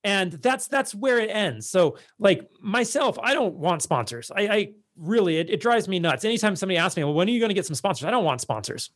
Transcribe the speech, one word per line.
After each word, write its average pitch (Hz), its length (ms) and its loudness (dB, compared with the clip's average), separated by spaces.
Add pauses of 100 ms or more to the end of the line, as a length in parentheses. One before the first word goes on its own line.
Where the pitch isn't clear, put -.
And 190 300 0
that's, 247 360 -2
that's 269 260 -2
where 247 240 2
it 220 100 0
ends. 165 400 -2
So, 175 300 2 (200)
like, 196 300 2 (120)
myself, 240 640 0
I 254 120 2
don't 226 200 0
want 165 280 -2
sponsors. 117 520 -4
I, 202 140 0
I 208 240 0 (240)
really, 180 400 2
it, 165 140 -2
it 202 100 0
drives 233 280 2
me 190 100 -2
nuts. 165 260 0
Anytime 214 320 0
somebody 185 220 0
asks 170 180 0
me, 156 80 0
"Well, 147 100 0
when 180 140 2
are 240 40 2
you 240 80 0
gonna 220 140 0
get 185 120 -2
some 151 80 -6
sponsors?" 160 320 -2
I 202 40 0
don't 233 140 2
want 131 160 0
sponsors. - 560 -6